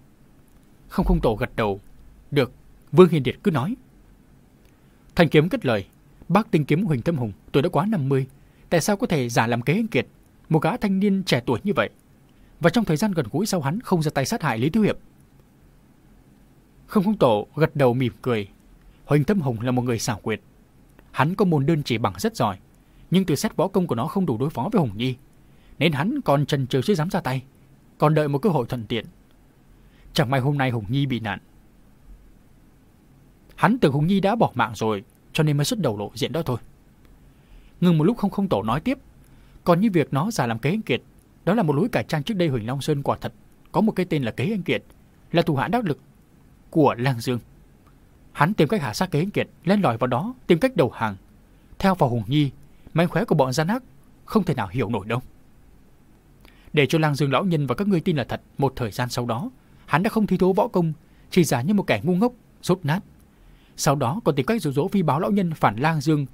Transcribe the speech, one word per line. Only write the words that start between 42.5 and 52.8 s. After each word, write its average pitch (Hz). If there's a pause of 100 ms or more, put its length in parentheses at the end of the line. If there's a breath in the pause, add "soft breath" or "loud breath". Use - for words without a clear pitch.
Long 131
Sơn 143
quả 117
thật - (400)
có 156
một 214
cái 185
tên 151
là 113
Kế 120
Anh 196
Kiệt, 113 (480)
là 170
thủ 170
hạ 131
đắc 233
lực 170 (720)
của 135
Lang 120
Dương. 123 (920)
Hắn 175
tìm 151
cách 175
hạ 110
sát 185
Kế 143
Anh 190
Kiệt, 123 (160)
len 202
lỏi 120
vào 127
đó, 147 (120)
tìm 175
cách 254
đầu 131
hàng. 107 (640)
Theo 190
vào 143
Hùng 120
Nhi, 139 (440 soft breath)